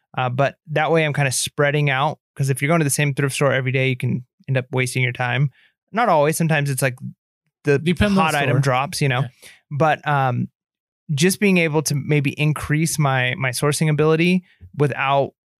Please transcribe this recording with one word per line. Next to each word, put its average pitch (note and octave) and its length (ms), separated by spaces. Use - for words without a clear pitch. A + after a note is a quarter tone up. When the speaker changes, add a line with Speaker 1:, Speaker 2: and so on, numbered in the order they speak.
Speaker 1:
uh, B2+ 120
but B2+ 280
that D3+ 200
way D#3+ 140
I'm D3 80
kinda C#3 180
spreading D3 580
out, C3+ 300
'cause C3+ 140
if C3 120
you're C#3+ 80
going E3 120
to C#3+ 100
the - 100
same C#3+ 120
thrift C3+ 220
store C3+ 180
every C3 180
day, C3 180
you B2+ 80
can B2+ 280
end C3 100
up B2+ 140
wasting B2+ 320
your B2 100
time. B2+ 360
Not A3+ 180
always. D#3 280
Sometimes D3 320
it's, C3+ 120
like, C3 160
the C#3+ 140
Speaker 2:
Depends F#3 400
on F3 60
Speaker 1:
hot D#3+ 100
Speaker 2:
the D3 60
Speaker 1:
item C#3 160
Speaker 2:
store. C3 60
Speaker 1:
drops, C3+ 400
you C#3+ 80
know? B2+ 120
Speaker 2:
Yeah. C#3+ 60
Speaker 1:
But, D3+ 380
um, C3 420
just E3 280
being G3 160
able D#3+ 260
to C#3+ 120
maybe C#3+ 440
increase D3+ 580
my, C3 380
my C3 140
sourcing D3 400
ability D#3+ 540
without C#3 560